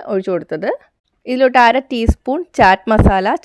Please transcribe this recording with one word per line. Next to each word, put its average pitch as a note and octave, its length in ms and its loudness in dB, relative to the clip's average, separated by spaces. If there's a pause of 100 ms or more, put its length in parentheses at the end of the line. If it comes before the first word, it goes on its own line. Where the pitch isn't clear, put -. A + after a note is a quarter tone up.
(120)
ഒഴിച്ചു F#3+ 240 -4
കൊടുത്തത്. E3+ 340 -8 (640)
ഇതിലോട്ട് B3+ 260 0 (100)
അര A#3 100 2 (140)
ടീസ്പൂൺ B3 480 -4 (180)
ചാറ്റ് F#3+ 340 2
മസാല. G3 360 2 (180)